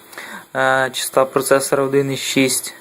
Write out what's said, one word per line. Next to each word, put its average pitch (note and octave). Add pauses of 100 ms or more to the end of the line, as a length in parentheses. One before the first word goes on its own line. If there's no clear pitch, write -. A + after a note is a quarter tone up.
(560)
Е, C3
частота -
процесора C3+
один C#3
і C3
шість -